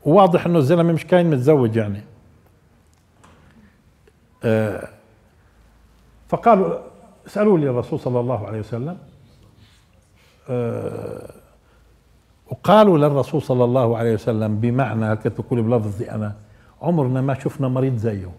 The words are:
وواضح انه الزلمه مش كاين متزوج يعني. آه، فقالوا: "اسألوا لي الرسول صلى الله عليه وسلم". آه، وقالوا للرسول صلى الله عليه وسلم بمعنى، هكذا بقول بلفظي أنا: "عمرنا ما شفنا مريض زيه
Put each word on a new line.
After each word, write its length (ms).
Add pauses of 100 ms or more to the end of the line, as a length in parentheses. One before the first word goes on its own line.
وواضح 400
انه 140
الزلمه 340
مش 140
كاين 220
متزوج 460
يعني. 260 (2500)
آه، 440 (1400)
فقالوا: 500 (480)
"اسألوا 300
لي 120
الرسول 300
صلى 200
الله 280
عليه 120
وسلم". 380 (1500)
آه، 840 (1160)
وقالوا 500
للرسول 440
صلى 220
الله 340
عليه 160
وسلم 460
بمعنى، 540
هكذا 260
بقول 220
بلفظي 500
أنا: 240 (460)
"عمرنا 400
ما 120
شفنا 340
مريض 280
زيه 440